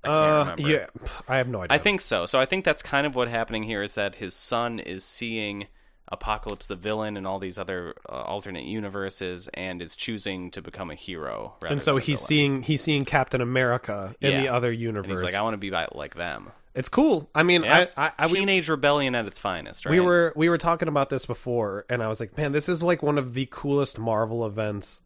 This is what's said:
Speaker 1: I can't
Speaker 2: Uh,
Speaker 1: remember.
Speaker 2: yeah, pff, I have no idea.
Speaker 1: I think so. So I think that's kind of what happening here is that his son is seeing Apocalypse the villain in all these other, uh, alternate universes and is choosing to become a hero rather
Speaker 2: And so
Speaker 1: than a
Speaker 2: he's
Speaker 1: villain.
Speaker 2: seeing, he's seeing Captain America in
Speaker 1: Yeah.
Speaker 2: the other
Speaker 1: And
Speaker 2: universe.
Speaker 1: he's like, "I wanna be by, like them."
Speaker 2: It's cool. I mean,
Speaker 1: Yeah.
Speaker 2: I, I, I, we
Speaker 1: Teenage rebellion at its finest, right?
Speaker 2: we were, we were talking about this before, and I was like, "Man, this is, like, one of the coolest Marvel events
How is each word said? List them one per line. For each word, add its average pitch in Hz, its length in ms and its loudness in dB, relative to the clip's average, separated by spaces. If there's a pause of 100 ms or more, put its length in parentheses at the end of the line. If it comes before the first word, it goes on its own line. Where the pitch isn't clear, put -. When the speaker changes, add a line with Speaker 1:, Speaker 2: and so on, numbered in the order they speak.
Speaker 1:
I - 20 0
can't 151 120 4
Speaker 2:
Uh, 151 340 6
Speaker 1:
remember. 87 180 -4
Speaker 2:
yeah, 147 160 4 (120)
pff, - 300 -10
I 127 100 2
have 127 100 2
no 110 140 -4
idea. 90 120 2
Speaker 1:
I 151 40 6
think 196 220 2
so. 90 260 2
So 135 120 4
I 131 80 6
think 190 180 -2
that's 156 180 2
kind 143 240 2
of 143 100 -2
what 123 120 2
happening 113 360 -2
here 107 180 -2
is 101 120 -4
that 101 220 -2
his 92 180 -6
son 120 440 -2
is 92 260 -8
seeing 104 640 -6 (440)
Apocalypse 107 580 -6
the 98 80 -6
villain 107 400 -4
in 95 100 -6
all 95 120 -4
these 92 200 -8
other, 90 360 -6 (140)
uh, - 40 -12
alternate 92 520 -8
universes 98 880 -6
and 90 280 -8
is 85 140 -12
choosing 95 560 -6
to 95 100 -10
become 87 280 -10
a 73 40 -10
hero 64 680 -10
rather - 120 -4
Speaker 2:
And 143 100 -2
so 147 120 2
Speaker 1:
than 131 80 0
a - 20 -8
Speaker 2:
he's 143 160 0
Speaker 1:
villain. - 80 -4
Speaker 2:
seeing, 143 340 2
he's 147 200 0
seeing 143 220 0
Captain 131 360 0
America 120 800 0
in 139 120 2
Speaker 1:
Yeah. 135 100 2
Speaker 2:
the 135 60 0
other 120 220 2
Speaker 1:
And 117 100 -4
Speaker 2:
universe. 107 280 -4 (120)
Speaker 1:
he's - 20 -2
like, 90 120 -2
"I 101 80 2
wanna 110 160 -2
be 98 120 -6
by, 85 220 0
like 73 220 -10
them." 76 380 -8 (220)
Speaker 2:
It's 135 140 -4
cool. 240 460 4
I 156 80 4
mean, 175 220 6
Speaker 1:
Yeah. 160 220 8 (100)
Speaker 2:
I, 143 100 2
I, 151 140 0
I, 151 60 4
we 170 120 4
Speaker 1:
Teenage 190 300 2
rebellion 143 480 4
at 113 100 0
its 98 120 -10
finest, 92 460 -6
right? - 60 0
Speaker 2:
we 165 100 8
were, 175 360 4
we 160 120 4
were 170 100 4
talking 170 280 2
about 147 240 2
this 135 160 -2
before, 113 640 -2
and 120 120 0
I 110 60 0
was 110 120 -2
like, - 180 -8
"Man, 147 140 0
this 151 160 0
is, 170 160 0
like, 175 180 4
one 147 160 4
of 127 160 -4
the 131 160 -2
coolest 139 480 0
Marvel 113 480 0
events 104 600 -4